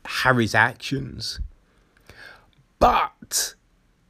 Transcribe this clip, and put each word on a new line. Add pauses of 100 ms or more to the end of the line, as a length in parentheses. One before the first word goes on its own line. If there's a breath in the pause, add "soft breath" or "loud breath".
Harry's
actions, (1400 soft breath)
but (540)